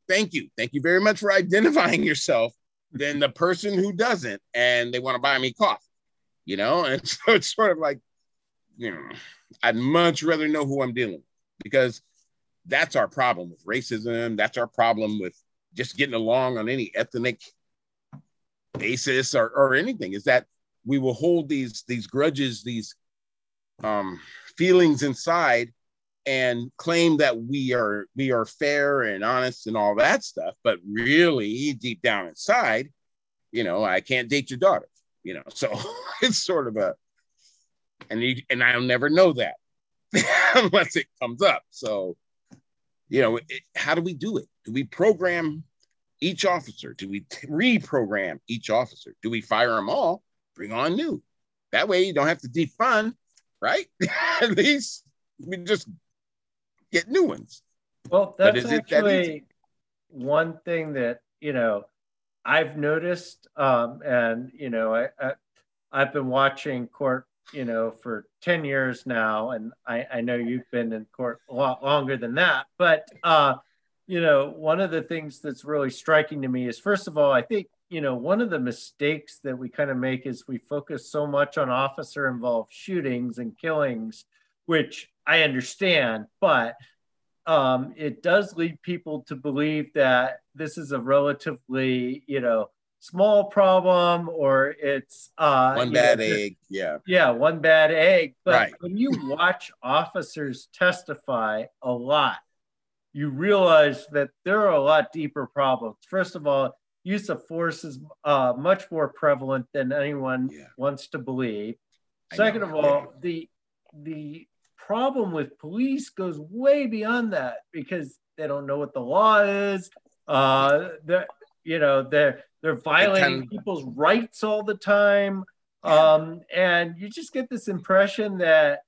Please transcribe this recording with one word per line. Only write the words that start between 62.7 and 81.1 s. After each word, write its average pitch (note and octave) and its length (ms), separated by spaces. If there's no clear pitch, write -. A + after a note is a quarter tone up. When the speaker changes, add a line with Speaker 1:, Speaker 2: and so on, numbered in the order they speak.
Speaker 2:
noticed, D#3+ 800
um, B2 480
and, B2 500
you C3 160
know, A2+ 240
I, A#2+ 140
I, C3+ 120
I've C3+ 220
been C#3 160
watching C3+ 600
court, C3 380
you C#3 120
know, A2+ 260
for A2 360
ten E3+ 240
years C3+ 420
now, A2 440
and A2+ 220
I, A#2+ 280
I A#2 80
know A#2+ 140
you've A#2+ 340
been A#2 220
in G#2+ 140
court A#2+ 340
a B2+ 40
lot C3+ 280
longer C#3 340
than A#2+ 200
that, D#3 300
but, E3+ 280
uh, D3 340
you F3+ 140
know, D3 340
one D#3+ 260
of F#3 100
the D#3+ 120
things D#3 380
that's C#3 240
really C#3+ 260
striking D3+ 520
to C3 60
me B2+ 200
is, A#2 100
first G3 300
of D#3 100
all, C#3+ 140
I B2+ 100
think, G3+ 260
you E3+ 140
know, C3+ 120
one D#3+ 280
of A3+ 80
the D#3+ 80
mistakes C#3+ 880
that C3 120
we B2+ 140
kind C#3+ 200
of B2+ 60
make B2+ 300
is A#2+ 200
we B2 120
focus C#3+ 520